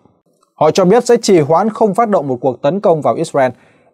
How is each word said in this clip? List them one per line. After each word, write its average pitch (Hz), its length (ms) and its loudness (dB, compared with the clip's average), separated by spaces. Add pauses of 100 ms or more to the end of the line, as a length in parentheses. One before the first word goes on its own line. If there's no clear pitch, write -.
(560)
Họ 156 160 2
cho 190 140 2
biết 240 200 2
sẽ 240 160 2
trì 190 180 2
hoãn 165 300 0
không 214 240 -2
phát 233 160 -2
động 156 180 -2
một 127 140 -4
cuộc 131 200 -4
tấn 180 180 -2
công 165 220 0
vào 120 120 0
Israel 135 380 -2 (420)